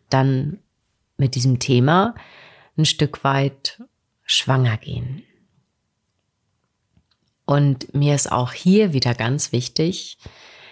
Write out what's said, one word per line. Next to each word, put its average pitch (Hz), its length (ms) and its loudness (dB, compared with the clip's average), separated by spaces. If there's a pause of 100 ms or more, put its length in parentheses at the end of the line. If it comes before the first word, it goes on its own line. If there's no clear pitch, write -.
dann 135 500 0 (580)
mit 131 180 0
diesem 127 240 0
Thema 156 560 2 (640)
ein 156 80 2
Stück - 400 -2
weit 139 560 -2 (420)
schwanger 127 540 0
gehen. 127 460 -10 (2250)
Und 143 480 0
mir 143 220 2
ist - 160 -2
auch 120 220 -2
hier 190 400 4
wieder 123 200 0
ganz 123 380 -4
wichtig, - 640 -4 (540)